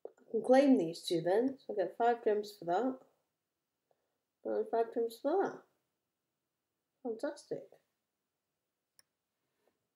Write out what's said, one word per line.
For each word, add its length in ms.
I 240
can 120
claim 340
these 260
two 180
then, 440
so 80
I 120
get 120
five 280
gems 340
for 80
that. 320
And 280
five 200
gems 300
for 80
that. 200
Fantastic. 580